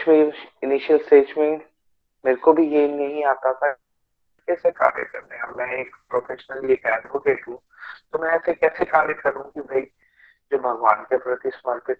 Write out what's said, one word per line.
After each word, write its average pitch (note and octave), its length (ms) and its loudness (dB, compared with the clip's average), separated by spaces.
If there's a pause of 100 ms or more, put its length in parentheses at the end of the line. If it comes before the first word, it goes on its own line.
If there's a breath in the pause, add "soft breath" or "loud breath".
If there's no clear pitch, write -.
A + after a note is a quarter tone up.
में D#3 240 4 (320)
इनिशियल C#3 360 2
स्टेज C#3 380 6
में D#3 240 -2 (640)
मेरे C3 100 2
को D#3+ 180 4
भी D#3+ 140 4
ये D3 200 2
नहीं C#3+ 360 -4
आता C3 300 0
था C#3+ 180 -2 (760)
कैसे - 240 0
कार्य - 320 0
करने - 320 -16
हैं। - 220 -12
मैं B2 240 -6
एक - 140 -14 (140)
प्रोफेशनल, C3 640 -6
एक B2+ 140 2
एडवोकेट B2 640 -2
हूँ, A#2+ 120 -14 (540 loud breath)
तो D#3 60 -6
मैं D#3+ 100 -4
ऐसे E3 240 -2
कैसे D#3+ 320 0
कार्य D#3 280 0
करूँ C#3 300 -6
कि C#3+ 160 -14
भाई C3+ 220 -2 (680 soft breath)
जो C#3 60 0
भगवान A#2 460 2
के C3 140 -2
प्रति B2+ 360 -6
समर्पित B2+ 460 -8